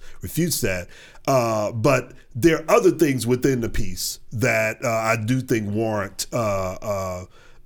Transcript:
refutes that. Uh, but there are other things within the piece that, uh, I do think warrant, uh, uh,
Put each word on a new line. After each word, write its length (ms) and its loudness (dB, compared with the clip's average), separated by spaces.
refutes 400 -2
that. 260 -2
Uh, 440 2
but 420 0
there 260 4
are 120 -2
other 200 6
things 360 2
within 340 2
the 80 -2
piece 500 -2
that, 520 0
uh, 60 0
I 280 2
do 240 0
think 280 0
warrant, 600 -2
uh, 500 -2
uh, 440 -6